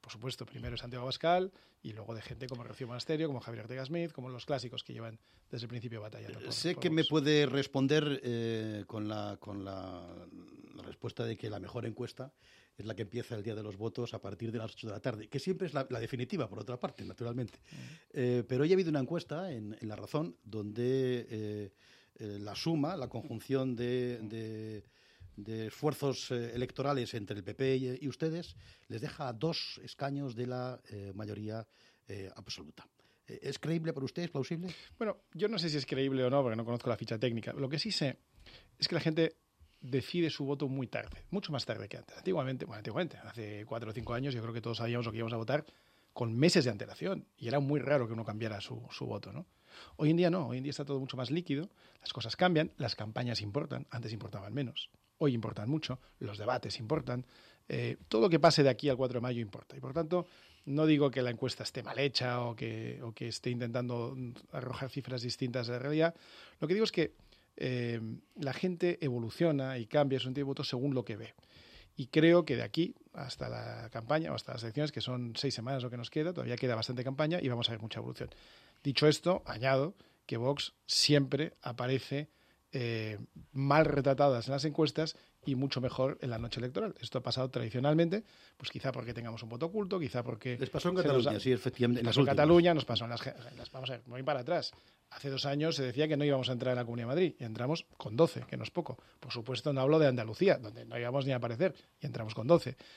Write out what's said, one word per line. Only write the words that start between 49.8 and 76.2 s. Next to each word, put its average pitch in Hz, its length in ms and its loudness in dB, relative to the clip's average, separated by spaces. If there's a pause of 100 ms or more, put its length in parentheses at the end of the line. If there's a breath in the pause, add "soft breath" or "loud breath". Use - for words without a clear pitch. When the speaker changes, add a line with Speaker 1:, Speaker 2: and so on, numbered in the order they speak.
Speaker 1:
Hoy 151 120 4
en 165 80 8
día 175 140 6
no, 165 180 0
hoy 123 80 -2
en 127 60 -4
día 139 80 -4
está 139 160 -6
todo 139 120 -2
mucho 127 200 -4
más 123 120 -4
líquido, 165 380 -2 (320 soft breath)
las - 140 -10
cosas 117 220 -6
cambian, 175 420 4
las 123 180 -2
campañas 110 460 -4
importan, 127 480 -4
antes 113 240 -6
importaban 104 400 -10
menos, 131 340 -4 (300)
hoy 143 160 4
importan 110 340 -2
mucho, 147 320 -2 (180 soft breath)
los 104 200 -6
debates 113 420 -2
importan, 123 460 -2 (420 loud breath)
eh, 120 300 -2 (100)
todo 220 140 6
lo 202 80 8
que 160 100 8
pase 156 220 10
de 135 80 10
aquí 135 180 2
al 127 80 4
cuatro 123 240 0
de 117 40 -2
mayo 120 180 -2
importa, 113 340 -12
y 139 40 -12
por 127 120 -8
tanto, 165 340 0 (380 loud breath)
no 151 220 4
digo 147 240 8
que 127 100 0
la 123 80 2
encuesta 117 360 -4
esté - 180 -6
mal - 160 -6
hecha 127 420 0
o 117 160 -4
que, 117 460 -6
o 117 100 -8
que 117 160 -8
esté 123 220 -4
intentando 120 640 -2 (360)
arrojar 123 360 -6
cifras 127 320 -6
distintas 120 460 -2
de 120 80 -4
la 120 60 -4
realidad, 156 340 4 (460 loud breath)
lo 151 60 0
que 165 60 0
digo 214 120 4
es - 80 0
que, 165 200 2 (460 soft breath)
eh, 120 420 -2 (360)
la 139 180 -2
gente 175 500 2
evoluciona 131 760 0
y 110 80 -6
cambia 139 320 6
su 120 60 -2
sentido 135 220 -2
de - 20 -2
voto 139 160 -4
según 135 300 0
lo 123 100 2
que 107 120 -6
ve. 110 180 -12 (640 loud breath)
Y 135 100 -6
creo 165 360 8
que 143 120 0
de 120 60 0
aquí 156 320 0 (200)
hasta 127 340 -8
la 117 400 -8
campaña 147 420 0
o 131 40 -2
hasta 120 180 -8
las 117 100 -8
elecciones, 139 300 -2
que 117 80 -6
son 123 340 -4
seis 135 200 -2
semanas 123 280 -4
lo 123 60 -6
que 120 80 -8
nos 120 140 -10
queda, 160 240 0